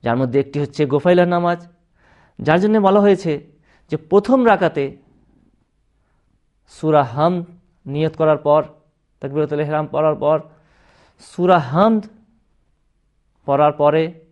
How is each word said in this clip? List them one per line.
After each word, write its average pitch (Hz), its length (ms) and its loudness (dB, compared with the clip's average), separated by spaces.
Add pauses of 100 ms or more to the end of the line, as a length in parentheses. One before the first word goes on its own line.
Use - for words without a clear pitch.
যার 120 140 -2
মধ্যে 131 240 0
একটি 139 200 -6
হচ্ছে 147 260 -4
গোফাইলার 175 420 2
নামাজ, 175 400 -4 (680)
যার 156 220 2
জন্য 214 180 2
বলা 196 220 4
হয়েছে 185 500 0 (400)
যে 156 60 -6
প্রথম 233 500 0
রাকাতে 165 500 0 (1700)
সূরা 151 360 0
হামদ 160 400 -2 (420)
নিয়ত 156 300 -4
করার 156 220 2
পর, 151 260 0 (560)
তাকবীরাতুল 147 400 -6
ইহরাম 151 260 -4
পড়ার 151 300 -2
পর 151 240 -2 (760)
সূরা 180 400 0
হামদ 190 480 0 (1400)
পড়ার 147 280 0
পরে 151 480 0 (120)